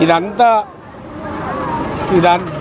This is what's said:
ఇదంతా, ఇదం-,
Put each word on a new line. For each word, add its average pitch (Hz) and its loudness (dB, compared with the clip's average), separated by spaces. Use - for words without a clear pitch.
ఇదంతా, 190 4
ఇదం-, 175 4